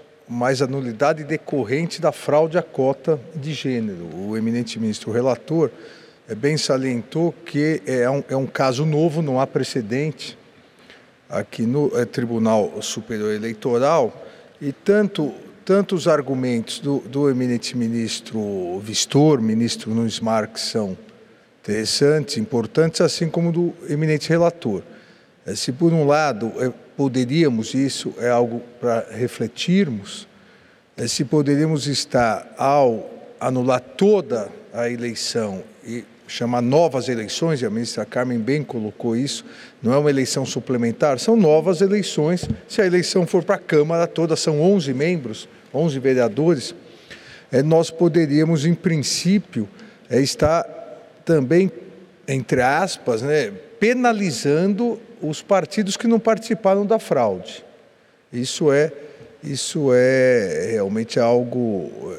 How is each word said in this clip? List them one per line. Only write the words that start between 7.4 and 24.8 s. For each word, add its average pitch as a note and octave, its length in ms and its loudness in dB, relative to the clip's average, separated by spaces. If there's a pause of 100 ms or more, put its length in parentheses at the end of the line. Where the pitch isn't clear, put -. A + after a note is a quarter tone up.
é B2+ 240 0
um, C#3 200 -2
é C3+ 60 -4
um C3+ 120 -2
caso C3+ 400 0
novo, D#3 340 0
não C3+ 180 -2
há C3+ 60 2
precedente C3 880 -6 (920)
aqui G#2 320 -6
no, C3+ 340 0
é, A#2+ 100 2
Tribunal A2 760 0
Superior G#2+ 520 -6
Eleitoral, A#2+ 920 0 (340)
e C#3+ 120 -6
tanto, G3 600 0 (320)
tanto G3 300 2
os E3 140 0
argumentos B2+ 720 0
do, C#3+ 200 -2
do C#3 300 0
eminente B2 480 -2
ministro G#2+ 1000 -4
Vistor, C3+ 600 2
ministro A2 540 -2
Nunes A2+ 260 -2
Marques, A2 440 -2
são F3+ 340 -4 (640)
interessantes, C3+ 760 0
importantes, A#2 600 0
assim E3 300 0
como E3+ 220 0
do F3 220 -2 (140)
eminente D3+ 420 0
relator. E3 520 0 (640)